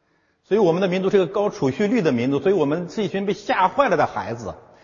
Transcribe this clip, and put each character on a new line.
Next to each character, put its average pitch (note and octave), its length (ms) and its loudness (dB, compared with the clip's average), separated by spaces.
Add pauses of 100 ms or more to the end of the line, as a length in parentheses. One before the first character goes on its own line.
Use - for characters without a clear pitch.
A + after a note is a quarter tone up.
(440)
所 - 120 -2
以 G#3+ 60 4
我 F3 100 4
们 E3+ 100 0
的 G3+ 60 2
民 F3+ 160 -2
族 F#3+ 60 0
是 G3+ 80 4
一 - 20 6
个 F3+ 80 2
高 G#3 220 -2
储 C#3 200 -2
蓄 G3+ 180 0
率 A3+ 140 0
的 D#3+ 120 2
民 A#2+ 180 0
族， C#3 80 0
所 C#3 100 0
以 G#3 60 4
我 D#3 100 2
们 E3 240 -4
是 G#3+ 140 -4
一 F3+ 60 -4
群 G3 160 -4
被 G3 80 -2
吓 G3+ 340 0
坏 C4+ 220 2
了 F3 80 2
的 C#3+ 80 2
孩 G#2+ 280 -6
子 A2 220 -10 (280)